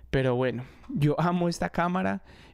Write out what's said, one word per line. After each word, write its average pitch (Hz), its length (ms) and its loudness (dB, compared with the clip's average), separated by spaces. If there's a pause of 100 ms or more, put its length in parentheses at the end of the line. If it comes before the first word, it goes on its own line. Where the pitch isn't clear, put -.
Pero 131 260 2
bueno, 127 300 -2 (240)
yo 147 320 2
amo 175 260 2
esta 170 220 -4
cámara. 185 540 -2 (300)